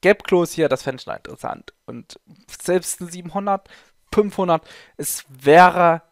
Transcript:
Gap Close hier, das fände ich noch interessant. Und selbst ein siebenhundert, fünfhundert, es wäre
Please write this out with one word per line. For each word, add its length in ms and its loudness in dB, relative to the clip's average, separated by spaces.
Gap 240 2
Close 280 0
hier, 140 -2
das 160 -2
fände 160 -8
ich 80 -20
noch 80 -10
interessant. 580 -14
Und 340 -18
selbst 380 -4
ein 80 -12
siebenhundert, 640 -8
fünfhundert, 540 -2
es 320 -10
wäre 720 4